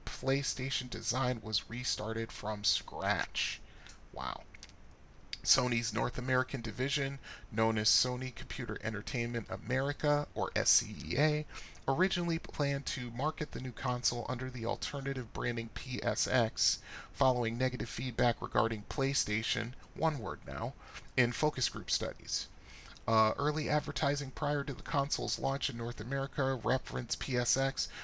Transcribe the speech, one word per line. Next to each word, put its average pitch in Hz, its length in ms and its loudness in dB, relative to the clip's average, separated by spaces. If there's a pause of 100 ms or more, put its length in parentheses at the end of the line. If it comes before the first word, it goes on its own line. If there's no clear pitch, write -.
PlayStation 135 840 -2
design 123 540 0
was 110 260 -2
restarted 113 640 -2
from 104 320 -4
scratch. - 960 0 (520)
Wow. 62 280 -4 (1040)
Sony's 120 500 2
North 120 240 0
American 127 420 2
division, 135 600 -2 (300)
known 110 280 4
as 107 100 2
Sony 127 460 2
Computer - 480 -6
Entertainment 117 640 -2
America, 143 840 0
or - 200 0
S - 140 4
C 101 260 2 (120)
E - 100 -2
A, 151 300 4 (400)
originally 170 520 2
planned 143 480 0
to 123 260 -4
market 147 400 -2
the 123 80 -2
new 127 100 -4
console 123 580 0
under 127 220 -2
the 120 160 -4
alternative 131 680 -2
branding 117 400 -2
P 127 300 -6
S - 240 2
X, - 540 4 (320)
following 123 440 4
negative 123 320 2
feedback 123 540 2
regarding 113 480 2
PlayStation, 117 800 0 (220)
one 151 240 2
word 87 280 -4
now, 73 280 -4 (420)
in 120 160 6
focus - 380 0
group 107 200 -6
studies. - 580 -2 (580)
Uh, 110 320 6
early 147 320 0
advertising 143 640 2
prior 147 320 0
to 135 100 -4
the - 80 -8
console's 139 560 0
launch 135 320 0
in 117 80 -4
North 120 220 -4
America 135 640 0
referenced 123 580 0
P 127 160 0
S 123 200 4
X, 135 320 2 (140)